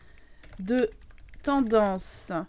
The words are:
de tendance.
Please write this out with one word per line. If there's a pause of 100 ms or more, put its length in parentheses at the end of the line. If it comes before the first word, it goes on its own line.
(600)
de (520)
tendance. (160)